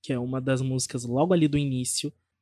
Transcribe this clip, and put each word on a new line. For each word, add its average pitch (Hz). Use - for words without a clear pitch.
que -
é 127
uma 127
das 131
músicas 131
logo 131
ali 156
do 143
início. 135